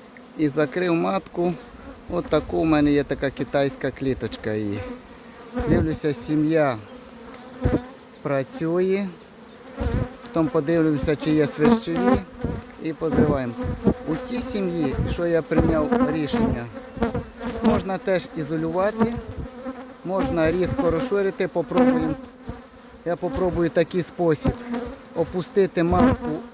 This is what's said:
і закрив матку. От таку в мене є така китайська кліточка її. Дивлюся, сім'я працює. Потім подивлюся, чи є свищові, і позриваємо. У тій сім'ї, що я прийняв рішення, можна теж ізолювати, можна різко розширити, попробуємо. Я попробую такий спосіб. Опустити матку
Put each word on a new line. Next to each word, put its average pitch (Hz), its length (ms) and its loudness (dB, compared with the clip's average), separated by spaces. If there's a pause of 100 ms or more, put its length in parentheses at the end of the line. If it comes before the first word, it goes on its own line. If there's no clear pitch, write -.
(380)
і 151 100 4
закрив 160 460 0
матку. 180 580 0 (580)
От 175 160 -2
таку 160 340 2
в 165 60 2
мене 147 260 6
є 143 120 4
така 135 260 -2
китайська 139 600 0
кліточка 120 640 -4
її. 104 280 -2 (880)
Дивлюся, 156 460 2
сім'я 151 600 2 (1500)
працює. 175 840 0 (1120)
Потім 165 260 0
подивлюся, 156 680 2
чи 156 140 -2
є 151 160 4
свищові, 196 520 2 (840)
і 160 100 -4
позриваємо. 147 600 2 (560)
У 160 80 0
тій 247 260 -4
сім'ї, 170 520 -2 (180)
що 170 140 0
я 165 160 2
прийняв 240 680 2
рішення, 156 540 0 (960)
можна 196 360 2
теж 185 380 0
ізолювати, 175 800 0 (880)
можна 170 460 0
різко 175 400 0
розширити, 202 580 0
попробуємо. 247 680 2 (880)
Я 170 120 -2
попробую 170 540 0
такий 175 320 2
спосіб. 170 500 2 (640)
Опустити 175 680 0
матку 240 480 4 (240)